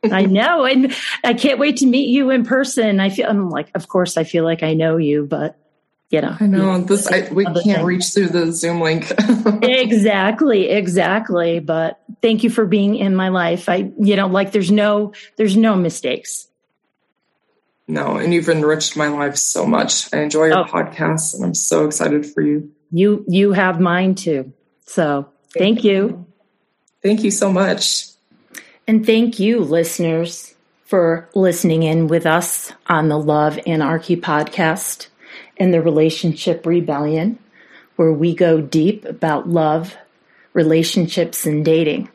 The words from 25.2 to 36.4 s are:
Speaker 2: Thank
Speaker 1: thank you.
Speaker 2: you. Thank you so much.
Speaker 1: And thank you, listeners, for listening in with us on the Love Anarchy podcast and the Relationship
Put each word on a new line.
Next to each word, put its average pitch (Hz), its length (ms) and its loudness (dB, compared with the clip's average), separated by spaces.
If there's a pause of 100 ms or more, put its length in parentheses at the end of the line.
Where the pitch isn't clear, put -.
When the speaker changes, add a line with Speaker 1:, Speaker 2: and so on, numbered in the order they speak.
Speaker 2:
Thank 214 220 2
Speaker 1:
thank - 80 -6
you. 202 80 6
Speaker 2:
you. 196 340 -2 (760)
Thank 214 200 0
you 202 80 2
so 196 200 0
much. - 560 -2 (800)
Speaker 1:
And 220 200 2
thank 233 320 2
you, 220 220 2
listeners, 165 920 -2 (300)
for 170 500 0
listening 170 500 2
in 160 240 2
with 160 180 0
us 165 460 0 (140)
on 160 220 2
the 151 100 0
Love 151 480 0
Anarchy 160 500 0
podcast 160 920 -2 (500)
and 190 160 2
the 165 80 2
Relationship 160 840 0